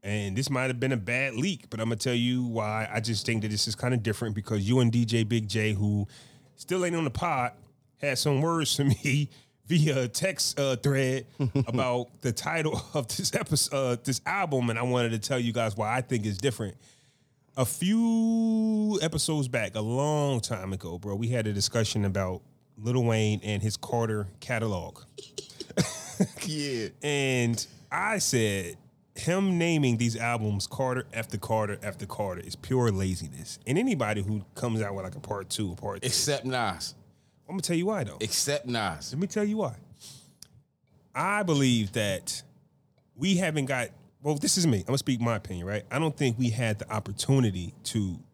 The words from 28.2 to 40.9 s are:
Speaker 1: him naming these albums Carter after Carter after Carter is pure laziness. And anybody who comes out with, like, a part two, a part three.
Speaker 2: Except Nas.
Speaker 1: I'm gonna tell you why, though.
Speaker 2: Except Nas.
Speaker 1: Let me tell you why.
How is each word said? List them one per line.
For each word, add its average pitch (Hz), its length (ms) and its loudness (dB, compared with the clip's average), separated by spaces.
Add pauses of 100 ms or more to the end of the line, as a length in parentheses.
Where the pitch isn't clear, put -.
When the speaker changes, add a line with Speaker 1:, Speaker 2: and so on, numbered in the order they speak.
Speaker 1:
him 185 420 2
naming 156 400 4
these 117 200 2
albums 110 500 0
Carter 127 460 -2
after - 240 -6
Carter 104 460 -2
after 101 220 -8
Carter 95 360 -6
is - 140 -12
pure 123 360 2
laziness. 87 760 -4
And 139 120 2
anybody 127 440 0
who 101 220 -2 (120)
comes 113 260 -2
out 101 140 -4
with, 95 100 -6
like, 92 100 -10
a - 40 -12
part 98 300 -8
two, 101 240 -4
a - 20 -10
part 98 260 -8
three. 127 60 -2
Speaker 2:
Except 139 380 0
Nas. 120 500 -2 (520)
Speaker 1:
I'm 156 60 -10
gonna 190 80 -4
tell 170 140 -2
you 175 120 0
why, 202 160 -2
though. 80 180 -8
Speaker 2:
Except 143 460 -2
Nas. 101 440 -2
Speaker 1:
Let 135 80 -4
me 190 80 0
tell 208 160 -2
you 208 140 -2
why. 147 180 -4 (1400)